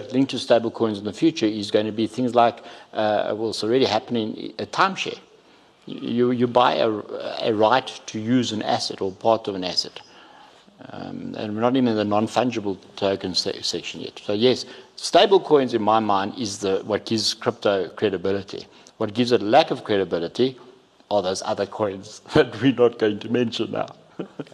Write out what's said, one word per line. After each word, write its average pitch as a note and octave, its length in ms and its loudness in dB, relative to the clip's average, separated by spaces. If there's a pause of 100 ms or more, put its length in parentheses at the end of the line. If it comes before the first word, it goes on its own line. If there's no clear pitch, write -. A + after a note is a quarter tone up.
linked C3 220 2
to B2+ 80 -6
stable A2+ 320 2
coins G#2+ 260 -2
in G2+ 80 -10
the G2+ 80 -6
future D#3+ 320 2
is G#2 240 -2
going G#2+ 160 2
to A2 60 -4
be A2+ 160 -2
things B2 260 -2
like, A#2 300 4 (300)
uh, G#2+ 440 0
well, A2 140 -4
it's - 120 -6
already A#2+ 220 4
happening, A2 720 -2
a G#2 80 -6
timeshare. - 540 -2 (680)
You, B2 460 0
you B2 160 2
buy B2 300 4
a, B2 120 2 (520)
a A#2+ 120 0
right A2 320 4 (220)
to A2 120 -8
use A2+ 340 0
an G#2+ 100 -4
asset - 380 -2
or F#2+ 100 -4
part A2+ 360 2
of G2+ 60 -4
an F#2 100 -6
asset. - 380 -6 (880)
Um, F#2 480 -12
and G#2+ 160 -8
we're G#2+ 80 -4
not B2 140 2
even B2 140 4
in A2 60 0
the G#2+ 80 2
non-fungible G#2+ 720 0 (200)
token G2 400 -2
se-, - 260 -4
section - 400 -8
yet. - 240 -12
So G#2 80 -4
yes, A#2 320 2 (300)
stable F#3+ 440 4
coins C3 360 2
in A2 80 2
my G#2+ 160 4
mind G2+ 400 0
is G2 180 -6
the, F#2+ 280 0
what G#2 200 -4
gives A2 300 -2
crypto G2+ 540 0
credibility. F#2+ 760 -4 (320)
What G#2+ 160 -4
gives A#2+ 180 0
it G#2+ 120 2
a - 20 -4
lack C#3 240 4
of C3+ 140 -4
credibility G2+ 720 0 (540)
are G#2 100 2
those F#2 220 -4
other G2+ 240 -4
coins G2 600 -6
<laughs> - 60 -14
that A#2 280 2
we're C3+ 120 4
not A#2 240 4
going G#2+ 220 0
to A2 100 -12
mention A#2 420 -2
now. - 240 -6 (220)
<laughs> - 80 -10 (280)